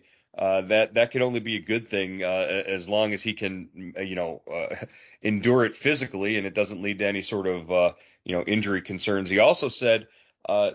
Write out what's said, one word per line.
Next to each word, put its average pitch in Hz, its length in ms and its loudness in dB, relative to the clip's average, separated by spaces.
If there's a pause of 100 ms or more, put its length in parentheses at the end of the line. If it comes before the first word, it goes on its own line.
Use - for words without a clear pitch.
(380)
uh, 95 240 0
that, 107 320 2
that 117 160 4
could 127 120 0
only 123 180 0
be 110 160 -4
a 95 40 -6
good 113 280 -4
thing, 95 340 -4
uh, 92 260 0
a-, 95 220 -2
as 92 180 -4
long 107 240 2
as 98 100 -4
he 110 120 -4
can, 92 640 -8
uh, 98 40 -6
you 92 120 -6
know, 85 260 -4 (100)
uh, - 240 -6 (240)
<laughs> - 240 -20
endure 110 420 4
it 110 100 0
physically 113 600 -2
and 98 100 -2
it 87 80 -8
doesn't 101 260 0
lead 101 200 -4
to 104 60 0
any 101 160 -2
sort 98 260 -4
of, 87 240 -4
uh, 90 200 4 (320)
you 90 100 -4
know, 87 80 0
injury 101 400 0
concerns. 95 480 -2
He 98 100 4
also 143 280 6
said, 113 380 0 (420)
uh, 104 260 2